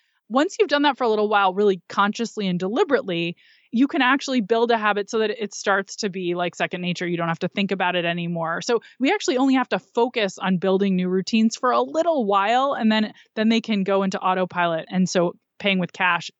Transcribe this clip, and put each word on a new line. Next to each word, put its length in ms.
Once 320
you've 100
done 120
that 160
for 80
a 40
little 200
while, 240
really 340
consciously 600
and 120
deliberately, 800
you 140
can 140
actually 380
build 320
a 60
habit 320
so 100
that 120
it 220
starts 440
to 120
be 260
like 200
second 260
nature. 260
You 100
don't 100
have 120
to 100
think 220
about 240
it 100
anymore. 560
So 200
we 120
actually 260
only 180
have 140
to 100
focus 580
on 200
building 380
new 140
routines 480
for 140
a 100
little 420
while, 500
and 180
then, 220
then 140
they 120
can 220
go 200
into 160
autopilot. 680
And 200
so 240
paying 200
with 120
cash 480